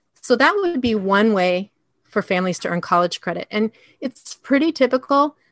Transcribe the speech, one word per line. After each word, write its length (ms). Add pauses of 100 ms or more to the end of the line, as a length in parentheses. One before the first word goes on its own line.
(200)
so 140
that 220
would 240
be 160
one 380
way 360 (320)
for 180
families 400
to 80
earn 120
college 400
credit. 300
And 200 (300)
it's 340
pretty 380
typical 640 (160)